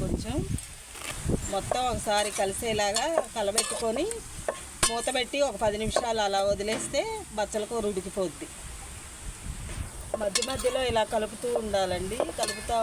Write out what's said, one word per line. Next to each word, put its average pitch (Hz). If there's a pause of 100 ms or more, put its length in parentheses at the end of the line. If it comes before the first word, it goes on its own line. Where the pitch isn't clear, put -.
కొంచెం. 214 (1160)
మొత్తం 196 (100)
ఒకసారి 208 (100)
కలిసేలాగా 208 (300)
కలబెట్టుకొని 226 (840)
మూత 233
పెట్టి 254 (100)
ఒక 208
పది 208
నిమిషాలు 220
అలా 196
వదిలేస్తే 208 (360)
బచ్చల 214
కూర 233
ఉడికిపోద్ది. 185 (1700)
మధ్య 208
మధ్యలో 262
ఇలా 220
కలుపుతూ 220 (100)
ఉండాలండి. 190 (220)
కలుపుతూ 214